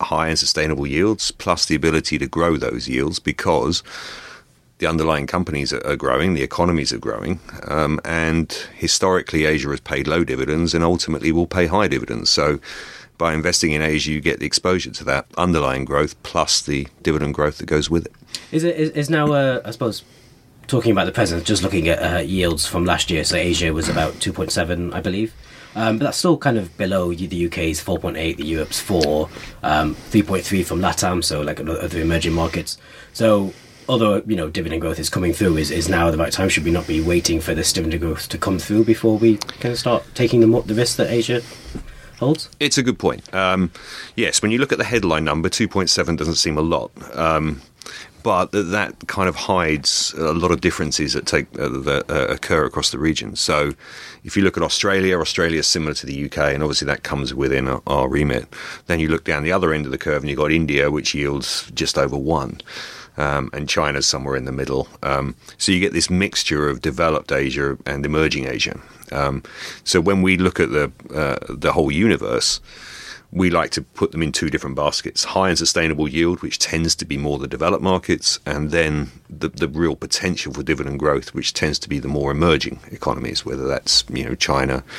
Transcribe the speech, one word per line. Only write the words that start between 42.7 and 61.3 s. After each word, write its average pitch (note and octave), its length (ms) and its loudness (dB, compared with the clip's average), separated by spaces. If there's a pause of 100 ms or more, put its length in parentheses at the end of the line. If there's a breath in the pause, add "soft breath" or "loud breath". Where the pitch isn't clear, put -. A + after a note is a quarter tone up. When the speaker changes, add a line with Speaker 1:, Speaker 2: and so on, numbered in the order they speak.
Speaker 1:
a C3 40 4
good A#2+ 160 0
point. - 360 -2
Um, F#2 360 2 (460 loud breath)
yes, G#2+ 240 2
when G#2+ 100 2
you A#2 60 4
look C3+ 160 0
at B2 60 4
the A#2+ 60 0
headline F#2+ 400 2
number, D#2+ 260 2
two G#2+ 180 0
point F#2+ 220 0
seven E2+ 260 2
doesn't D#2 200 0
seem D#2 200 0
a D#2 60 2
lot. D#2 280 0 (240)
Um, D#2 460 2 (640 loud breath)
but F#2 280 2
th-, G2+ 160 0
that G2 400 -4
kind F#2+ 220 0
of E2 80 0
hides D#2+ 800 0
a D#2 180 0
lot E2+ 180 2
of E2+ 100 2
differences D#2+ 520 0
that C#2+ 140 -4
take, D2 200 2 (140)
uh, C#2 80 0
that, C2+ 420 -2
uh, C#2 160 0
occur D2 380 0
across - 260 -2
the - 80 -6
region. D2 380 -2
So D2 360 0 (520 loud breath)
if - 120 -10
you G2+ 60 4
look F#2+ 140 4
at E2 80 0
Australia, F#2+ 560 2
Australia E2 400 0
is - 80 0
similar D#2 260 0
to C#2 120 -8
the C#2 100 -8
U C#2+ 120 -4
K, D2 240 0
and C#2 80 -2
obviously D2 260 0
that C#2+ 180 -2
comes C#2 280 -4
within C2 360 0
our, B1+ 180 -2
our C2+ 220 2
remit. C#2+ 440 0 (360 loud breath)
Then E2+ 100 0
you D#2 80 2
look D#2 160 0
down D2+ 220 -2
the E2+ 80 0
other F2+ 200 2
end D2+ 140 -2
of C2 60 -6
the C2+ 60 -2
curve D2+ 260 -2
and D2 40 -4
you've C#2 120 -2
got D2+ 100 2
India, D2 400 2
which D2 240 -2
yields C#2+ 580 -4